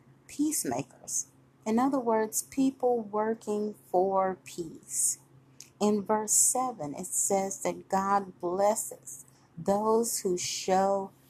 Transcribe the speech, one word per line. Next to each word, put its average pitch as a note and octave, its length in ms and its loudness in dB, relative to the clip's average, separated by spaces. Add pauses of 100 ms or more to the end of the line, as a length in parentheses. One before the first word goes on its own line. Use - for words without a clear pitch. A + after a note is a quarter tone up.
(280)
peacemakers. - 1000 -4 (400)
In A3 120 2
other C4+ 220 2
words, A3 440 0
people B3+ 560 2
working G#3+ 720 -2 (160)
for F#3+ 560 2
peace. - 720 -6 (600)
In G#3 240 2
verse G#3+ 300 -2
seven, A3+ 600 0
it F#3 120 -10
says F#3+ 520 -2
that F3 320 -6
God G3 500 0
blesses - 840 -2 (340)
those A3 600 2
who F3+ 180 0
show G3 720 0 (200)